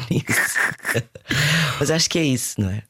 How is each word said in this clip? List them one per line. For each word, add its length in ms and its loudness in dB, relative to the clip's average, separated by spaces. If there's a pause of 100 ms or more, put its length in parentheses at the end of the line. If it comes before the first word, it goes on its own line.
<laughs> 60 -2
nisso. 480 0 (1200)
Mas 100 0
acho 200 2
que 100 0
é 40 2
isso, 380 0
não 80 2
é? 200 -6